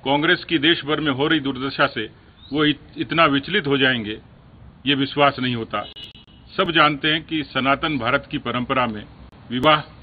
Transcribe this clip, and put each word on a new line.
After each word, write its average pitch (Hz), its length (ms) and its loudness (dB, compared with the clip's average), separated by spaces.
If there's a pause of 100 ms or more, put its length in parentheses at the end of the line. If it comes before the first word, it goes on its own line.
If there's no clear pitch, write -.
कांग्रेस 147 400 2
की 165 140 -2
देश 156 260 2
भर 147 160 -2
में 147 120 0
हो 135 140 0
रही 156 140 0
दुर्दशा 131 460 -2
से 110 200 -6 (460)
वो 151 120 0
इत-, - 340 -2
इतना 160 260 0
विचलित 147 420 0
हो 139 120 2
जाएंगे, 120 420 0 (680)
ये 143 80 2
विश्वास 139 440 2
नहीं 127 160 -2
होता। 107 300 -6 (720)
सब 185 140 0
जानते 151 380 4
हैं 156 180 -2
कि 160 160 -4
सनातन 139 560 0
भारत 127 320 -2
की 131 80 -6
परंपरा 123 480 -2
में 107 200 -8 (440)
विवाह 143 320 2 (200)